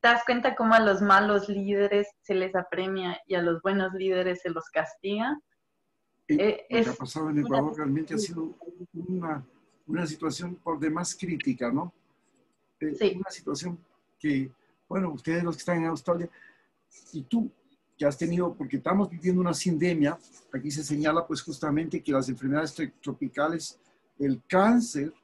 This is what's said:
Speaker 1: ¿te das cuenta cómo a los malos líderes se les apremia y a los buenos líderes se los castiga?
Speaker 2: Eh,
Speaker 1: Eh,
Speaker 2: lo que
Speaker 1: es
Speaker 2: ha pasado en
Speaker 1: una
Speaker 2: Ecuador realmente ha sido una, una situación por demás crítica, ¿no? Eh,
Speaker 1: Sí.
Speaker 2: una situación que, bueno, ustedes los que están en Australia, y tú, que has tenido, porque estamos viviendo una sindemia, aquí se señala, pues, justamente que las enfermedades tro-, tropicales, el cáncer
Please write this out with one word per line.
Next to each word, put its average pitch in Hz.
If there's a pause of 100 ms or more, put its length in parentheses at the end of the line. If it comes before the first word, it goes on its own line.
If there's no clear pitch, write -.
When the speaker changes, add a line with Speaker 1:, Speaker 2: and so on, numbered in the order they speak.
Speaker 1:
¿te 240
das 233
cuenta 247
cómo 226
a 226
los 202
malos 202
líderes 202 (140)
se -
les 190
apremia 185
y 190
a 175
los 170
buenos 190
líderes 185
se 180
los 165
castiga? 208 (880)
Speaker 2:
Eh, 151
Speaker 1:
Eh, 202
Speaker 2:
lo -
que 233
Speaker 1:
es 226
Speaker 2:
ha 247
pasado 156
en 147
Speaker 1:
una 147
Speaker 2:
Ecuador 139
realmente 151
ha -
sido 170 (380)
una, 170 (400)
una 165
situación 160
por 165
demás 160
crítica, 135
¿no? 160 (840)
Eh, 156
Speaker 1:
Sí. 196
Speaker 2:
una 185
situación 165 (400)
que, 135 (380)
bueno, 180
ustedes 165
los 170
que -
están 175
en 165
Australia, 170 (840)
y 156
tú, - (440)
que 147
has 143
tenido, 175
porque 135
estamos 190
viviendo 175
una 175
sindemia, 160 (340)
aquí 139
se 147
señala, 151
pues, -
justamente 156
que -
las 135
enfermedades 139
tro-, 156 (100)
tropicales, 147 (380)
el 135
cáncer 190 (100)